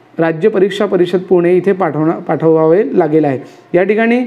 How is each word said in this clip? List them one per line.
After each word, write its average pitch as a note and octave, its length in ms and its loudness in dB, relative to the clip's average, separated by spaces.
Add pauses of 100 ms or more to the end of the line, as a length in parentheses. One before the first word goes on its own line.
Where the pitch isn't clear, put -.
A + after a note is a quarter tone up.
(180)
राज्य E3 300 0
परीक्षा G3+ 380 0
परिषद F3+ 340 0
पुणे F3+ 360 2
इथे F#3 160 0
पाठवणं, E3 480 -2
पाठवावे D#3+ 800 0
लागेल D#3 260 2
आहे. C3+ 140 -2 (360)
या F3 80 2
ठिकाणी A3+ 440 0